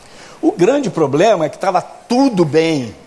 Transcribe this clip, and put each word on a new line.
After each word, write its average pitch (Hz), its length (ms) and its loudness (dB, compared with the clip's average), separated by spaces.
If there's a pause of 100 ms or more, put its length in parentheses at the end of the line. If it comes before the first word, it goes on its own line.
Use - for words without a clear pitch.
(420)
O 311 100 0
grande 233 400 0
problema 160 540 0
é 143 40 -4
que - 80 -14
tava 180 240 0
tudo 240 640 -2
bem 147 500 -2 (100)